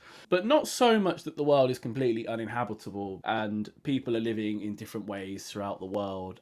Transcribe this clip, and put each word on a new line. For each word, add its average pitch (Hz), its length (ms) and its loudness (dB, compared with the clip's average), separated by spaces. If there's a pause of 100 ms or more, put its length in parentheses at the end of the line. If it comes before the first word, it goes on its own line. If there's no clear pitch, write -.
(300)
but 185 160 4
not 285 220 4
so 226 320 6
much 170 240 0
that 151 120 -10
the 147 80 -2
world 135 280 6
is 127 80 -4
completely 117 480 0
uninhabitable 107 960 -6
and 107 480 -2 (100)
people 131 340 0
are 113 40 2
living 107 420 -2
in 104 140 -6
different 107 320 -10
ways 98 400 -8
throughout 101 320 -6
the 95 60 -10
world. 95 560 -4